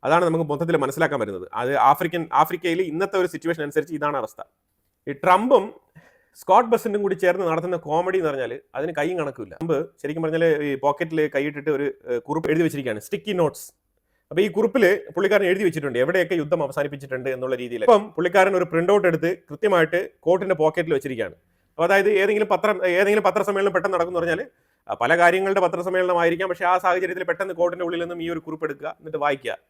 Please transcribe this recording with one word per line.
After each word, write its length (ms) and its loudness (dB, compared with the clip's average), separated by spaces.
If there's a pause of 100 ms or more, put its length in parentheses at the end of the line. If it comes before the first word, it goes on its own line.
അതാണ് 200 4
നമുക്ക് 200 0
മൊത്തത്തിൽ 320 -2
മനസ്സിലാക്കാൻ 440 -2
പറ്റുന്നത്. 340 -6
അത് 220 -2
ആഫ്രിക്കൻ, 560 2
ആഫ്രിക്കയിൽ 500 0
ഇന്നത്തെ 360 -2
ഒരു 80 2
സിറ്റുവേഷൻ 360 -4
അനുസരിച്ച് 320 -4
ഇതാണ് 220 -2
അവസ്ഥ. 260 -8 (680)
ഈ 40 -6
ട്രംപും 640 4 (600)
സ്കോട്ട് 340 4
ബെസന്റും 320 0
കൂടി 120 0
ചേർന്ന് 320 0
നടത്തുന്ന 300 -2
കോമഡി 420 -2
എന്ന് 120 0
പറഞ്ഞാൽ 280 -6 (160)
അതിന് 240 -6
കൈയും 200 -2
കണക്കുമില്ല. 360 -8
ട്രംപ് 320 -2 (160)
ശരിക്കും 200 -4
പറഞ്ഞാൽ 220 0
ഈ 300 2
പോക്കറ്റിൽ 600 -2
കൈയിട്ടിട്ട് 360 -2
ഒരു, 220 -2 (160)
ഏഹ്, 140 -2
കുറിപ്പ് 280 -4
എഴുതി 120 2
വെച്ചിരിക്കുകയാണ്, 380 -2
സ്റ്റിക്കി 320 -8
നോട്ട്സ്. 400 -2 (580)
അപ്പൊ 120 0
ഈ 60 2
കുറിപ്പിൽ 520 2 (140)
പുള്ളിക്കാരൻ 300 2
എഴുതി 200 0
വെച്ചിട്ടുണ്ട് 340 -2
എവിടെയൊക്കെ 360 0
യുദ്ധം 280 -2
അവസാനിപ്പിച്ചിട്ടുണ്ട് 680 -6
എന്നുള്ള 260 -4
രീതിയിൽ. 280 -6
അപ്പം 320 4
പുള്ളിക്കാരൻ 400 2
ഒരു 80 2
പ്രിന്റ് 280 0
ഔട്ട് 160 4
എടുത്ത് 300 0 (120)
കൃത്യമായിട്ട് 600 0 (100)
കോട്ടിന്റെ 340 2
പോക്കറ്റിൽ 400 0
വെച്ചിരിക്കുകയാണ്. 400 -4
അപ്പൊ 500 -6
അതായത് 260 4
ഏതെങ്കിലും 380 2
പത്രം, 380 0
ഏതെങ്കിലും 360 2
പത്രസമ്മേളനം 500 0
പെട്ടെന്ന് 220 0
നടക്കുന്നു 260 -2
പറഞ്ഞാൽ, 260 -2 (420)
ആ, 60 -4
പല 240 0
കാര്യങ്ങളുടെ 420 4
പത്രസമ്മേളനമായിരിക്കാം, 880 0
പക്ഷേ 160 -6
ആ 140 4
സാഹചര്യത്തിൽ 460 0
പെട്ടെന്ന് 300 -4
കോട്ടിന്റെ 300 -2
ഉള്ളിൽ 160 -4
നിന്നും 220 -6
ഈ 80 -4
ഒരു 80 -4
കുറിപ്പ് 260 -10
എടുക്കുക, 240 -8
എന്നിട്ട് 300 -10
വായിക്കുക. 400 -2 (120)